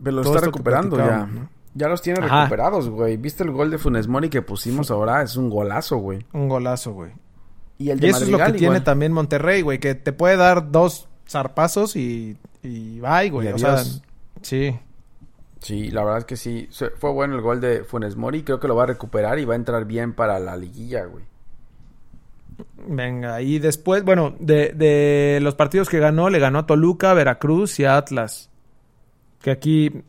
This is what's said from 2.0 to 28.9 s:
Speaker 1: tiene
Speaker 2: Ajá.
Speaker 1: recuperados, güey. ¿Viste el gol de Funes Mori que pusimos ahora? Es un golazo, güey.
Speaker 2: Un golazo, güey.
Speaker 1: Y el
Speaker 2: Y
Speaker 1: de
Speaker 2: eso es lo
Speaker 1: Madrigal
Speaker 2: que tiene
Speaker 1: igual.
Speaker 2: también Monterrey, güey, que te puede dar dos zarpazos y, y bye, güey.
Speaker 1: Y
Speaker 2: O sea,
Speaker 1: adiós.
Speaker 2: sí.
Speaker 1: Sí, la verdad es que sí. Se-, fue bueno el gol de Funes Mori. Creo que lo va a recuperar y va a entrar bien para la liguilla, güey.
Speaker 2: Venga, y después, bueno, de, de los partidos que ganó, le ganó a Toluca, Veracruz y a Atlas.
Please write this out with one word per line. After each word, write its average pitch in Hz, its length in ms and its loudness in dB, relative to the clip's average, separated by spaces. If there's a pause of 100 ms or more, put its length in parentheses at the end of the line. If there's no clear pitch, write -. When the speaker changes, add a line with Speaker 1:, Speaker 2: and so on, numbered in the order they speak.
Speaker 1:
tiene 175 240 -2
Speaker 2:
Ajá. 147 200 4
Speaker 1:
recuperados, 135 440 0
güey. 113 300 -2
¿Viste 143 260 -6
el 165 60 -2
gol 143 200 -2
de 160 60 -4
Funes 120 320 0
Mori 143 220 -2
que 143 100 -2
pusimos 123 500 -6
ahora? 113 300 0
Es 123 160 -6
un 127 140 -2
golazo, 104 480 -2
güey. 98 340 -6
Speaker 2:
Un 139 160 -2
golazo, 123 460 -4
güey. 90 160 -14 (640)
Speaker 1:
Y 139 140 -4
el 139 80 0
Speaker 2:
Y - 20 -4
Speaker 1:
de 160 80 6
Speaker 2:
eso 196 160 4
es - 60 0
lo 196 80 4
Speaker 1:
Madrigal 196 140 4
Speaker 2:
que 214 60 -2
tiene 175 180 4
Speaker 1:
igual. - 80 -2
Speaker 2:
también 147 280 2
Monterrey, 160 480 0
güey, 143 180 0
que 139 160 -2
te 135 200 -4
puede 180 240 4
dar 175 340 6
dos 165 340 4 (220)
zarpazos 165 640 -2
y, 117 440 -6 (240)
y 113 380 -12
bye, 165 280 2
güey. 120 200 -2
Speaker 1:
Y 101 40 -2
Speaker 2:
O 101 60 -4
sea, 139 160 4
Speaker 1:
adiós. 131 280 -2 (380)
Speaker 2:
sí. 131 380 -4 (840)
Speaker 1:
Sí, 104 300 -8
la 107 120 -2
verdad 107 180 0
es 117 40 -8
que 127 120 -10
sí. 120 340 -8
Se-, - 200 -6
fue - 220 -4
bueno 139 220 -2
el 123 80 -4
gol 120 180 0
de 120 240 0
Funes 107 320 -8
Mori. 131 260 -4
Creo 135 160 -2
que 143 100 -4
lo 123 60 2
va 120 100 4
a - 20 2
recuperar 113 520 -2
y 151 60 -4
va 117 80 -2
a 117 40 0
entrar 117 280 -4
bien 117 300 -6
para 107 240 0
la 92 180 -8
liguilla, 104 480 -10
güey. 87 200 -14 (1600)
Speaker 2:
Venga, 123 540 -4
y 143 160 0
después, 156 440 0
bueno, 180 360 2
de, 151 360 4
de 147 680 4
los 143 120 2
partidos 156 360 2
que 170 80 2
ganó, 156 320 4
le 185 80 4
ganó 139 220 2
a 156 60 -4
Toluca, 170 460 4
Veracruz 160 680 2
y 143 40 2
a 135 140 6
Atlas. 123 500 -4 (960)